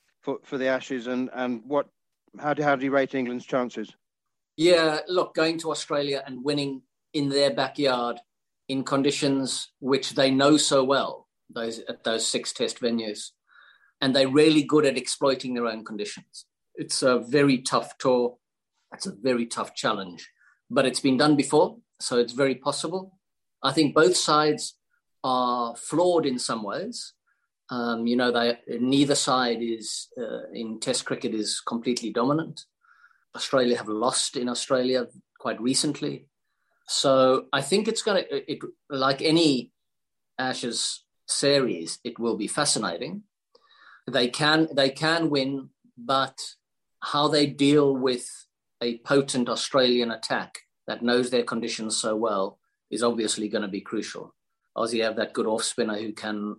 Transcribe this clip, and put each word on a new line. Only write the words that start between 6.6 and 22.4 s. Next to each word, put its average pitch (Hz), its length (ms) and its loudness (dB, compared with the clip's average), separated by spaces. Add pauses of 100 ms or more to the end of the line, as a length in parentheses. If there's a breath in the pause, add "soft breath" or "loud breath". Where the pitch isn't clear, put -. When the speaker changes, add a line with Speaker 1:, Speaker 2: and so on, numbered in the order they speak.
Speaker 2:
in 143 160 0
their 139 220 4
backyard 123 680 0 (480)
in 135 160 -2
conditions 139 960 0
which 135 340 0
they 135 160 4
know 139 280 6
so 143 260 4
well, 127 440 0 (220)
those, 113 300 -8 (100)
at 117 140 -12
those 113 240 0
six - 260 -4
test - 260 -4
venues, 113 500 -4 (720 soft breath)
and 135 120 2
they're 135 140 4 (160)
really 156 180 6
good 147 240 4
at 127 120 2
exploiting 127 560 -2
their 120 120 -2
own 110 200 -6
conditions. - 600 -12 (300)
It's - 260 -6
a 127 180 4
very 131 400 2
tough - 380 -4
tour. 123 400 0 (560)
It's - 140 -10
a 95 80 -8
very 120 300 -2
tough 117 280 -8
challenge, 95 560 -6 (400 soft breath)
but 127 160 2
it's 123 140 -2
been 131 180 2
done 147 200 4
before, 147 400 2 (220)
so - 180 -2
it's 120 160 2
very 135 220 0